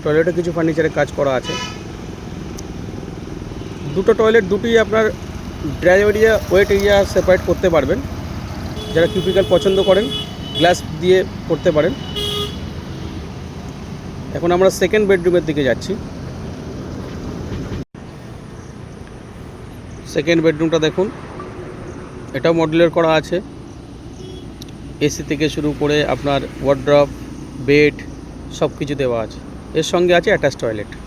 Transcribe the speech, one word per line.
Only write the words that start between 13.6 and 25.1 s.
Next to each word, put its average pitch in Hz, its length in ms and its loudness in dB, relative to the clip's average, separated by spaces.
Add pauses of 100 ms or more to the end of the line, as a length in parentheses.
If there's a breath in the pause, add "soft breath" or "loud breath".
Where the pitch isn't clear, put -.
এখন 160 180 0
আমরা 185 180 6
সেকেন্ড 190 380 2
বেডরুমের 175 380 4
দিকে 147 180 0
যাচ্ছি। 127 320 0 (4000)
সেকেন্ড 165 300 2
বেডরুমটা 160 360 4
দেখুন, 156 300 2 (1200)
এটাও 147 200 2
মডুলার 165 360 6
করা 165 240 4
আছে, 165 280 0 (1600)
এসি 147 240 0